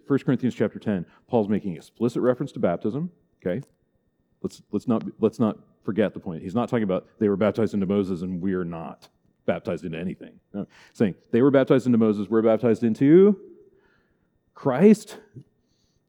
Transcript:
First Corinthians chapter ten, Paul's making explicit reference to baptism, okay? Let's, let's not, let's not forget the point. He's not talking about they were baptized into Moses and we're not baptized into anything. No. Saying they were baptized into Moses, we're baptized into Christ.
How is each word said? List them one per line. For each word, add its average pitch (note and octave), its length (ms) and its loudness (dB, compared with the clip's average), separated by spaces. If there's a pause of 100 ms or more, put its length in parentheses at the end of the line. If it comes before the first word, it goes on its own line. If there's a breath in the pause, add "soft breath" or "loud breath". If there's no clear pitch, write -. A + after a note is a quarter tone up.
First C#3 180 0
Corinthians B2+ 300 -2
chapter - 240 -4
ten, F#2+ 260 -4 (220 soft breath)
Paul's A2 220 0
making G2 280 -4
explicit - 460 -4
reference B2+ 300 -2
to - 60 -14
baptism, G#2+ 520 -4 (340)
okay? F2+ 180 -4 (800)
Let's, - 300 -12
let's - 180 -4
not, A2+ 160 -2 (160)
let's G#2+ 180 0
not G#2+ 200 -2 (260)
forget G2 300 -2
the G2+ 60 -16
point. E2 220 -10
He's F2+ 120 -10
not A#2 160 -4
talking A2+ 140 -2
about F#2 220 -4 (120)
they G#2+ 100 2
were G2+ 80 0
baptized G2+ 380 0
into G2 120 -2
Moses F#2+ 360 -2
and F#2 180 -8
we're F#2 240 -4
not E2 440 -12 (400)
baptized F2 360 -6
into D#2+ 140 -10
anything. E2+ 400 -10 (140)
No. G2 160 -10 (240 soft breath)
Saying G2 240 -2 (160)
they A#2 100 4
were C#3 80 6
baptized C3 360 2
into B2 120 4
Moses, G#2+ 300 2
we're A2 140 2
baptized A2+ 420 2
into D#3+ 560 6 (1120)
Christ. D#3+ 600 4 (920)